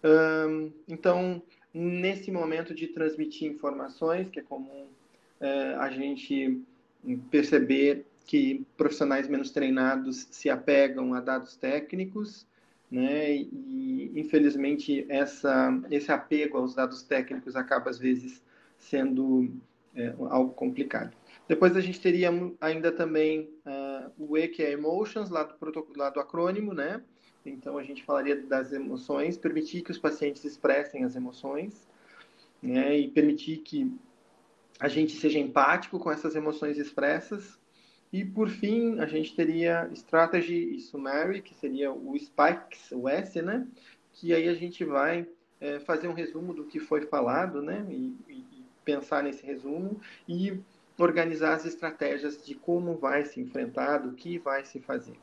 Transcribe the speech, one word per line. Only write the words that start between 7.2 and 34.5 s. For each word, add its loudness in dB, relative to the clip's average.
perceber 4
que 2
profissionais 2
menos -2
treinados 2
se 0
apegam 4
a -2
dados -4
técnicos, -4
né? 2
E, -4
infelizmente, 2
essa, 2
esse 0
apego 2
aos -2
dados -2
técnicos -2
acaba, 0
às -4
vezes, 0
sendo, 2
é, -4
algo 4
complicado. -4
Depois 6
a 4
gente -4
teria 4
ainda 2
também, 2
ah, -8
o -2
E, 2
que -4
é 0
emotions, -2
lá 0
do -10
proto-, -8
lá 0
do -4
acrônimo, -2
né? -4
Então, -10
a -8
gente -14
falaria 0
das -2
emoções, -4
permitir -2
que -12
os -6
pacientes -2
expressem 0
as -4
emoções, -8
né? 2
E 2
permitir 4
que -4